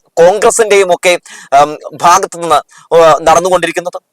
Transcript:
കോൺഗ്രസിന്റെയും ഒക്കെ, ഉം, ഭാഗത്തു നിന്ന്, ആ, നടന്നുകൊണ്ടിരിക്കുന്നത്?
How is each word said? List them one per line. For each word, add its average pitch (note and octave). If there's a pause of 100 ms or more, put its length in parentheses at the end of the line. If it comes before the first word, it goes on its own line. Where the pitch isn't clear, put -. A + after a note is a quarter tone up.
(120)
കോൺഗ്രസിന്റെയും G3
ഒക്കെ, F3 (440)
ഉം, D3+ (160)
ഭാഗത്തു F3
നിന്ന്, D#3
ആ, D#3+
നടന്നുകൊണ്ടിരിക്കുന്നത്? E3+ (100)